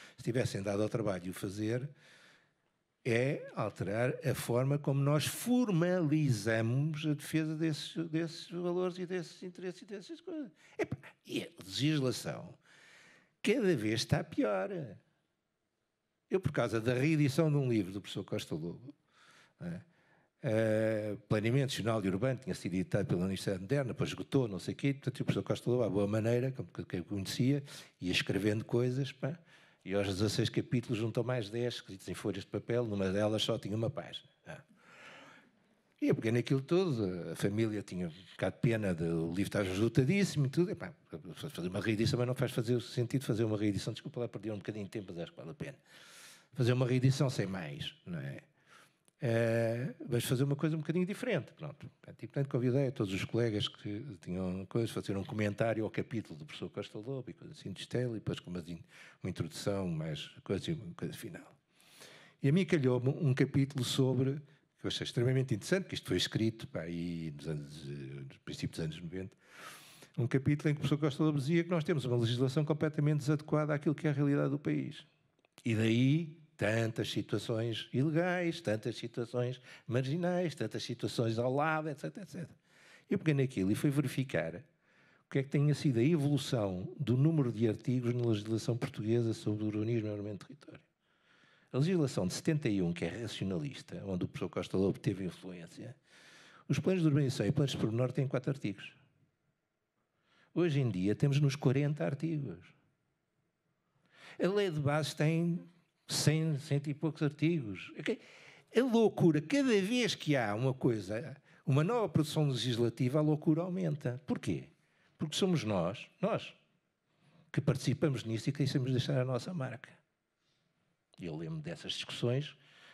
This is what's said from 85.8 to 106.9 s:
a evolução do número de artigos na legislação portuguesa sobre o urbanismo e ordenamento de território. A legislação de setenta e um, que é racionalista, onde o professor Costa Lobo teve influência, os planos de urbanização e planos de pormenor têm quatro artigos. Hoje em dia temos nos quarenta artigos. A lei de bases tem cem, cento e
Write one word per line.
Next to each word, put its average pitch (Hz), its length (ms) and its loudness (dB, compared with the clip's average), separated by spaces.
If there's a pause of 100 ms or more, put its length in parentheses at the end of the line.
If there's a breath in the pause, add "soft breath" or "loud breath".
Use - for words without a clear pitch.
a 113 40 6
evolução 135 960 2
do 120 160 2
número 143 340 4
de 110 160 2
artigos 120 480 0
na 120 120 0
legislação 110 500 0
portuguesa 113 580 0
sobre 107 300 -2
o 107 40 0
urbanismo 107 400 -2
e 107 40 -4
ordenamento 104 360 -8
de - 60 -18
território. - 280 -20 (920 soft breath)
A 127 60 -2
legislação 143 500 2
de 87 60 -2
setenta 151 340 0
e 98 140 4
um, 85 100 2
que 85 140 -4
é 90 160 -4
racionalista, 95 840 -6
onde 95 200 -2
o - 20 -6
professor - 220 -6
Costa 98 260 -6
Lobo 95 240 2
teve 95 240 -2
influência, 92 720 -10 (720 loud breath)
os 139 100 2
planos 185 240 2
de 156 60 6
urbanização 135 380 4
e 101 80 2
planos 139 180 2
de - 60 -4
pormenor 120 340 0
têm 135 160 0
quatro 139 240 -2
artigos. - 400 -6 (1600 soft breath)
Hoje 160 280 4
em 123 80 4
dia 95 260 2
temos 143 240 4
nos 139 160 4
quarenta 143 480 2
artigos. 143 640 -4 (1800 loud breath)
A 175 60 4
lei 202 200 2
de 151 120 -2
bases 147 320 0
tem 170 500 2 (440)
cem, 156 500 2
cento 139 320 -2
e 143 60 -2